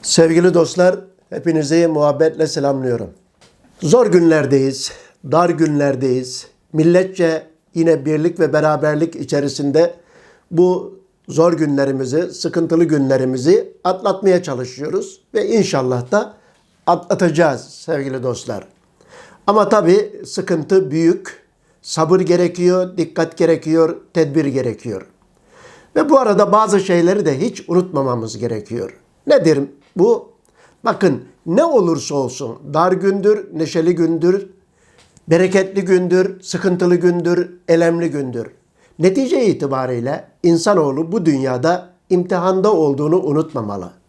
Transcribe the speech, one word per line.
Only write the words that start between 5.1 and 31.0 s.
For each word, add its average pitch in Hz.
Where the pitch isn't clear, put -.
dar 170
günlerdeyiz. 139
Milletçe 170
yine 160
birlik 156
ve 151
beraberlik 151
içerisinde 143
bu 180
zor 160
günlerimizi, 139
sıkıntılı 165
günlerimizi 135
atlatmaya 190
çalışıyoruz 143
ve 208
inşallah 131
da 214
atlatacağız 160
sevgili 135
dostlar. 117
Ama 208
tabii 208
sıkıntı 180
büyük, 165
sabır 160
gerekiyor, 180
dikkat 165
gerekiyor, 160
tedbir 151
gerekiyor. 123
Ve 302
bu 269
arada 202
bazı 202
şeyleri 185
de 139
hiç -
unutmamamız 135
gerekiyor. 110
Nedir 160
bu? 214
Bakın, 175